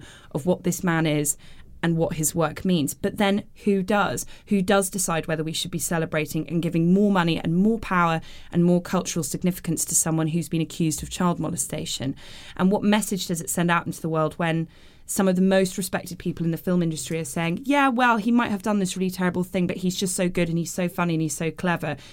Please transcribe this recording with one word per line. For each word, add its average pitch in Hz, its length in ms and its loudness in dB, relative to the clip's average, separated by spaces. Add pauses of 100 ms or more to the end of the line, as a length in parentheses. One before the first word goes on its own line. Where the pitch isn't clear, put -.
(320)
of 139 140 -4
what 180 180 2
this 175 220 -2
man 165 200 2
is 147 300 0 (480)
and 165 140 2
what 165 160 0
his 151 200 -2
work 160 300 0
means. 170 300 2
But - 240 -4
then 202 260 2 (220)
who 196 180 2
does? 185 420 0 (220)
Who 196 140 4
does 196 280 4
decide 170 380 -2
whether 160 160 -2
we 156 100 -4
should - 180 -6
be 170 80 -4
celebrating 160 680 -2
and 165 140 0
giving 170 320 4
more 202 180 6
money 170 260 4
and 165 200 0
more 214 220 4
power 170 420 2 (320)
and 170 100 4
more 175 180 6
cultural 175 420 -2
significance - 640 -2
to - 100 -2
someone 160 320 0
who's 160 200 -2
been 165 140 -2
accused 160 420 -2
of 156 60 -10
child 175 300 0
molestation? 160 760 -6 (400)
And 185 160 4
what 208 120 2
message 208 440 0
does 170 140 -4
it - 80 -8
send 175 200 0
out 170 160 2
into 160 140 -6
the - 80 -6
world 156 280 0
when 165 340 0 (380)
some 196 200 2
of 185 80 4
the 185 60 2
most 190 360 4
respected 180 400 -6
people 170 280 -4
in 165 60 0
the 160 60 -2
film 180 240 0
industry 160 380 -4
are 160 60 -6
saying, 170 380 -4
"Yeah, 277 260 4
well, 247 280 4
he 208 140 0
might 233 180 4
have 202 140 -4
done 208 160 0
this 185 180 -2
really 185 140 0
terrible 180 320 0
thing, 180 240 0
but 185 100 -4
he's 185 180 -2
just 190 200 -2
so 180 120 0
good 180 220 0
and 165 80 0
he's 165 160 -2
so 180 160 -2
funny 175 240 0
and 160 80 0
he's 156 140 -2
so 165 160 -4
clever 165 440 -2 (180)